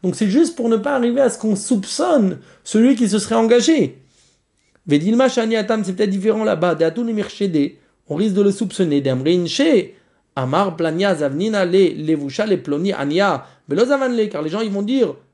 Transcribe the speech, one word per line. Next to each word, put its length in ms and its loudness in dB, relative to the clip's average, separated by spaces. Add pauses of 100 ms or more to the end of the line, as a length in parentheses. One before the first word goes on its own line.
Donc 120 0
c'est 140 0
juste 260 2
pour 140 -2
ne 80 2
pas 180 -2
arriver 260 0
à 100 4
ce 80 -12
qu'on 160 0
soupçonne 800 0 (260)
celui 320 4
qui 140 0
se 80 0
serait 180 -2
engagé. 640 2 (880)
Vedilma 420 2
Shani 280 0
Atam, 280 0
c'est 100 -4
peut-être 180 0
différent 320 0
là-bas. 320 0
De 100 0
Atou 180 -2
les 100 -4
Mirchedé, 680 -2 (280)
on 80 -6
risque 200 0
de 80 2
le 80 4
soupçonner. 500 -2
D'Amrin 460 0
She, 140 -2 (760)
Amar 400 0
Plania 400 0
Zavnina 500 -2
Le, 300 2
Levusha 500 -2
Le 160 0
Ploni 320 -2
Ania, 520 -2 (220)
Velo 180 2
Zavanle, 440 0
car 120 -6
les 80 -4
gens 120 -4
ils 100 -4
vont 100 -4
dire 340 -2 (180)